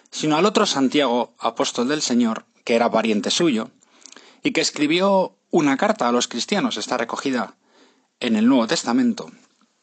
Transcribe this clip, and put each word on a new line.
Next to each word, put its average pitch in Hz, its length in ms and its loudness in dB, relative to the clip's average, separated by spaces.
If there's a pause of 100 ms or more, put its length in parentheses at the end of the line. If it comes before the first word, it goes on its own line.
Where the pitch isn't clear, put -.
(100)
sino 156 260 -2
al 175 100 4
otro 214 200 2
Santiago, 127 720 0
apóstol 123 500 -4
del 151 140 -2
Señor, 117 420 0 (200)
que 117 100 0
era 117 160 2
pariente 107 400 0
suyo, 127 400 0 (720)
y 135 100 -2
que 156 80 -2
escribió 175 760 0 (140)
una 147 260 2
carta 127 320 0
a 120 40 0
los 123 160 0
cristianos, 123 480 -2
está 113 200 -6
recogida 117 580 -4 (640)
en 113 160 0
el 110 100 2
Nuevo 127 200 4
Testamento. 120 640 -2 (520)